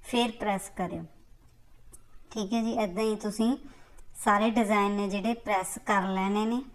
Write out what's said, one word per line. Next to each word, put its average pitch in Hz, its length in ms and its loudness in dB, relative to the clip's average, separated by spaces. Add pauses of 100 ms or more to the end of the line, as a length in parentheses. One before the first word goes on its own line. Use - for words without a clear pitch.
ਫਿਰ 240 280 0
ਪ੍ਰੈਸ 202 440 -4
ਕਰਿਓ। 170 280 -4 (1300)
ਠੀਕ 208 220 -4
ਹੈ 226 80 2
ਜੀ, 226 100 0
ਇੱਦਾਂ 214 320 0
ਹੀ 220 120 2
ਤੁਸੀਂ 220 420 0 (680)
ਸਾਰੇ 214 240 6
ਡਿਜ਼ਾਈਨ 208 420 4
ਨੇ 202 180 0
ਜਿਹੜੇ 202 240 0
ਪ੍ਰੈਸ 202 520 -2
ਕਰ 208 160 4
ਲੈਣੇ 190 440 2
ਨੇ। 240 160 0 (140)